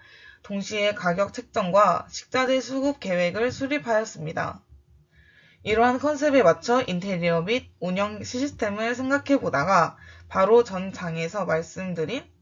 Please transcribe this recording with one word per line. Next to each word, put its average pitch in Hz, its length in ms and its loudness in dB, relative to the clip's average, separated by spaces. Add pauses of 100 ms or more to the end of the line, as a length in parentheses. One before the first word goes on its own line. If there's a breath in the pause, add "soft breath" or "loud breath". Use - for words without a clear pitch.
(420 loud breath)
동시에 202 540 -4
가격 190 380 0
책정과 196 760 2
식자재 262 500 0
수급 269 400 -4
계획을 185 520 0
수립하였습니다. 220 1120 -4 (1000 soft breath)
이러한 240 380 2
컨셉에 277 420 2
맞춰 220 400 4
인테리어 175 600 -2
및 226 380 -4
운영 196 440 -4
시스템을 233 720 -4
생각해보다가 240 1040 2 (300 loud breath)
바로 208 360 4
전 190 280 -8
장에서 170 540 -6
말씀드린 175 800 -4 (180)